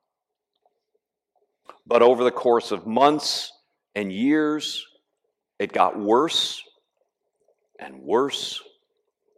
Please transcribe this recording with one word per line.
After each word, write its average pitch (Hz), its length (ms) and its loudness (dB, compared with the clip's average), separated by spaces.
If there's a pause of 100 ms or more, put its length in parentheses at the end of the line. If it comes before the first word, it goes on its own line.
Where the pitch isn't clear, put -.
(1900)
But 117 160 2
over 123 220 6
the 123 60 8
course 117 400 0
of 92 160 -6
months 139 680 0 (420)
and 101 180 -6
years, 151 760 -2 (720)
it 101 140 -8
got 90 260 0
worse 117 640 0 (1160)
and - 220 -20
worse 113 640 -4 (760)